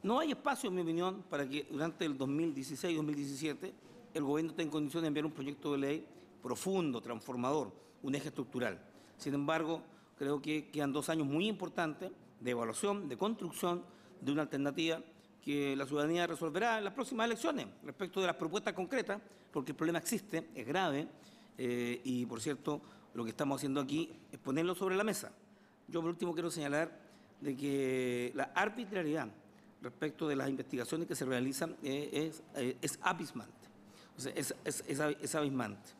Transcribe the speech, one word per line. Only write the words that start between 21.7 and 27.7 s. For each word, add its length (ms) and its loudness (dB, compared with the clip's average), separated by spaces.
y, 220 0
por 140 -6
cierto, 420 -2
lo 100 -2
que 80 -2
estamos 280 0
haciendo 220 0
aquí 300 0
es 80 -14
ponerlo 360 2
sobre 200 2
la 80 4
mesa. 280 -2
Yo, 140 -2
por 80 0
último, 240 -2
quiero 180 -2
señalar 400 0
de 160 -2
que 760 2